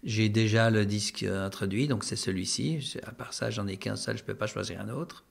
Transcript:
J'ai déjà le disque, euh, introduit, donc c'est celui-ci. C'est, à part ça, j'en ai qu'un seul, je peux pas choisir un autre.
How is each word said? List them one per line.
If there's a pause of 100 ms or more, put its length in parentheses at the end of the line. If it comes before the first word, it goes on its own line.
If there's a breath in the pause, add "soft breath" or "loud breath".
J'ai
déjà
le
disque,
euh,
introduit,
donc
c'est
celui-ci.
C'est,
à
part
ça,
j'en
ai
qu'un
seul,
je
peux
pas
choisir
un
autre.